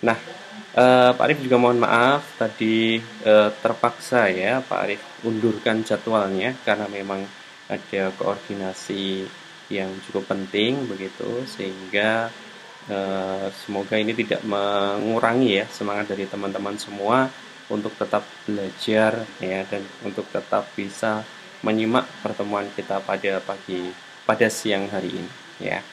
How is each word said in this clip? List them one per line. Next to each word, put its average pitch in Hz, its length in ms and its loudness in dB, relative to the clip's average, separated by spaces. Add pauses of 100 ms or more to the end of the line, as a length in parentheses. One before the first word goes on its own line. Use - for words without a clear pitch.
Nah, 113 160 4 (560)
eh, 123 400 8
Pak - 80 2
Arif 139 240 2
juga 123 160 6
mohon 123 160 6
maaf 120 560 4
tadi, 113 640 2
eh, 107 520 6 (120)
terpaksa, 123 720 2
ya, 101 320 0
Pak 95 140 -2 (100)
Arif 101 160 -6 (160)
undurkan 110 640 0
jadwalnya 104 800 0
karena 104 240 0
memang 98 400 -6 (400)
ada 98 480 -2
koordinasi 98 1120 -4 (400)
yang 95 240 -4 (160)
cukup 98 240 -2
penting 107 560 -2
begitu, 104 560 -6
sehingga, 104 880 -2 (560)
eh, 95 640 -2 (160)
semoga 101 320 0
ini 107 160 -2
tidak 110 320 0
mengurangi, 104 1120 2
ya, 110 80 -6
semangat 104 400 -4
dari 98 160 -4
teman-teman 101 560 -6
semua 107 480 0 (400)
untuk 107 320 -4
tetap 104 240 0 (240)
belajar, 107 880 0
ya, 95 320 -4
dan 98 160 -6 (160)
untuk 101 320 -6
tetap 101 400 -2
bisa 107 480 -4 (440)
menyimak 110 400 2 (160)
pertemuan 104 560 -4
kita 98 240 -4
pada 95 400 -2
pagi, 92 480 -8 (320)
pada 110 320 4
siang 101 320 -2
hari 95 320 -4
ini, 87 140 -8 (260)
ya. 95 240 -6 (120)